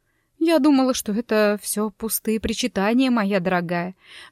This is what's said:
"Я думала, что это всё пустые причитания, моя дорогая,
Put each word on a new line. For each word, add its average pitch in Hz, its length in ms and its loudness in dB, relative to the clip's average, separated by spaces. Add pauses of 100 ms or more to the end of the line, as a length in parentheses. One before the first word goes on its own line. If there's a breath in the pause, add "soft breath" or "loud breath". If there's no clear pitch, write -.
(400)
"Я 320 200 4
думала, 262 340 4
что - 200 -6
это 214 480 0
всё 208 300 -4
пустые - 500 -4
причитания, 233 680 0
моя 208 300 0
дорогая, 175 560 -2 (360 loud breath)